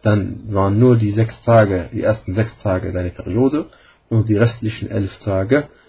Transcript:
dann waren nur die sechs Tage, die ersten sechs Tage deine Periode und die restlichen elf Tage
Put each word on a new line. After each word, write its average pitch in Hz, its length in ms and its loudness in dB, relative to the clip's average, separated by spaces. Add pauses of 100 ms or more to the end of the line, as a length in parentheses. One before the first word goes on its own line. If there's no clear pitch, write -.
dann 104 500 -2
waren 98 260 0
nur 123 180 6
die 104 160 0
sechs 110 300 -2
Tage, 98 500 2
die - 100 -6
ersten 98 320 -2
sechs 110 240 -2
Tage 92 340 -4
deine 90 180 -4
Periode 135 560 -2 (420)
und 113 200 0
die 107 80 2
restlichen 110 540 -2
elf 98 300 -4
Tage 107 480 0 (200)